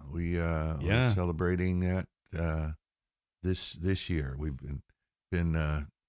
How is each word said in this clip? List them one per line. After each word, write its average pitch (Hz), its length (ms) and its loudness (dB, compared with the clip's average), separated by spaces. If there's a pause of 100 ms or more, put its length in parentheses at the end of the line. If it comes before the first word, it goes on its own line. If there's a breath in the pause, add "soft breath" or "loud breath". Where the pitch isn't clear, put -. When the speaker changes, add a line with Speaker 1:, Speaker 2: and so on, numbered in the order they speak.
(120)
Speaker 1:
we, 85 280 0
uh, 80 400 0
Speaker 2:
Yeah. 113 300 2
Speaker 1:
we're 107 40 4
celebrating 90 680 2
that, 90 260 0 (280)
uh, 78 360 0 (720)
this, 92 300 -2
this 90 360 -2
year. 69 280 -2
We've 73 200 -4
been, 71 240 -8 (500)
been, 85 240 2
uh, 76 280 0 (260)